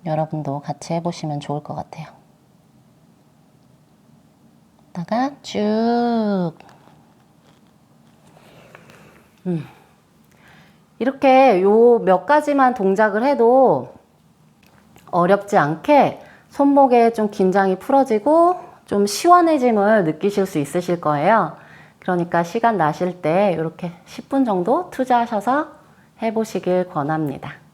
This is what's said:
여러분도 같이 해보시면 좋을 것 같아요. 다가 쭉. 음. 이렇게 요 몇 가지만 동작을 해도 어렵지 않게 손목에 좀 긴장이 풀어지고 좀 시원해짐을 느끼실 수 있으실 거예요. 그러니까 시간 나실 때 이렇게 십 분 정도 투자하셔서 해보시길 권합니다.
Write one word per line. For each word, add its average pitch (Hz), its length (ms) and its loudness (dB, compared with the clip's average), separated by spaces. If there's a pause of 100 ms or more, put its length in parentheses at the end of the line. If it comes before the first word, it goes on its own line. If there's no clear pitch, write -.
여러분도 151 540 -6
같이 - 340 -10
해보시면 165 460 -6
좋을 147 240 -8
것 - 100 -14
같아요. - 320 -14 (2750)
다가 240 400 -4 (100)
쭉. 214 1080 -2 (3000)
음. 165 200 -6 (1300)
이렇게 262 600 4
요 226 420 6
몇 185 220 2
가지만 285 480 2
동작을 208 500 0
해도 233 680 2 (1160)
어렵지 190 480 0
않게 160 600 2 (300)
손목에 269 640 4
좀 214 180 -4
긴장이 190 500 0
풀어지고 285 800 2 (260)
좀 202 200 0
시원해짐을 247 1000 2
느끼실 190 420 -2
수 185 120 -6
있으실 175 420 -4
거예요. 156 560 0 (460)
그러니까 175 400 -2
시간 226 340 -2
나실 175 460 -2
때 180 300 0
이렇게 165 400 -8 (140)
십 - 220 -20
분 269 160 0
정도 233 460 -2
투자하셔서 240 800 -2 (540)
해보시길 185 680 -4
권합니다. 151 640 -6 (220)